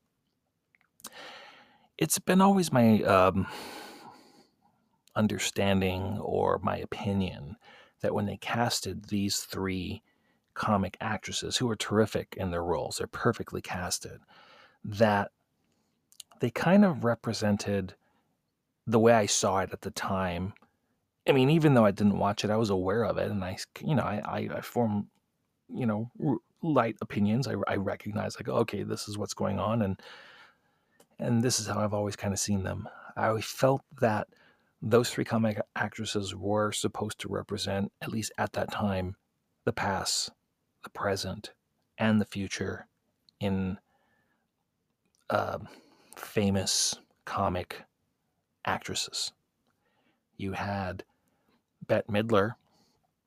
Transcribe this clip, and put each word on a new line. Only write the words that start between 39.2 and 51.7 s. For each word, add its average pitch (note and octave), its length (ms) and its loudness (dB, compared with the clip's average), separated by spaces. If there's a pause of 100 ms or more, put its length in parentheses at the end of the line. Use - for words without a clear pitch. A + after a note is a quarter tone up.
the - 80 0
past, - 580 -4 (540)
the - 60 -16
present, G2 640 -4 (440)
and A2 220 4
the G#2 60 2
future F#2+ 600 -6 (540)
in, F#2+ 380 -2 (1500)
uh, G2 300 -2 (580)
famous - 800 0 (280)
comic F#2 600 -4 (800)
actresses. - 640 -6 (1040)
You G2 160 -6
had F#2+ 540 -6 (800)